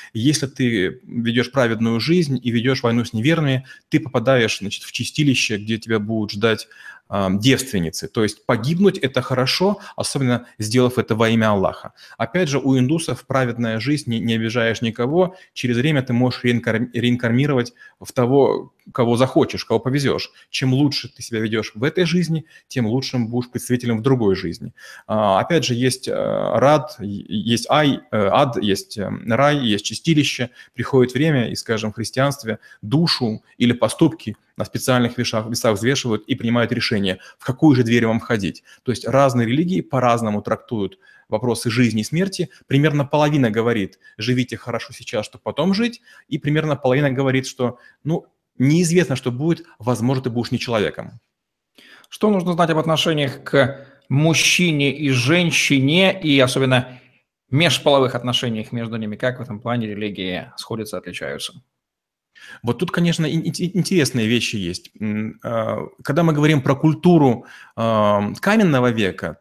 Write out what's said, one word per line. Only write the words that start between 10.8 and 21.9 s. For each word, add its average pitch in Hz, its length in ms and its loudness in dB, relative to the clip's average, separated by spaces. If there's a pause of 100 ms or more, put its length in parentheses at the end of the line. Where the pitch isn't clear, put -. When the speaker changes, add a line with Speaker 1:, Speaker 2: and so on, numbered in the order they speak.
Speaker 1:
это 113 160 -2
во 113 140 4
имя 113 220 2
Аллаха. 95 420 -2 (260)
Опять 165 300 -2
же, 139 100 -2
у 131 200 2
индусов 131 480 -2
праведная 117 540 -2
жизнь, 143 300 -4
не, 113 100 -2
не 113 140 0
обижаешь 113 480 0
никого, 143 540 0 (180)
через 120 220 -2
время 139 260 2
ты 127 120 -2
можешь 123 300 0
реинкар-, 117 500 0
реинкарнировать 123 800 0 (260)
в - 120 -18
того, 131 600 2 (200)
кого 120 240 2
захочешь, 123 500 2
кого 113 140 0
повезёшь. 127 500 -2 (200)
Чем 131 240 -2
лучше 135 400 0
ты - 80 -20
себя 110 180 -6
ведёшь 110 340 -4
в 107 100 -4
этой 165 220 0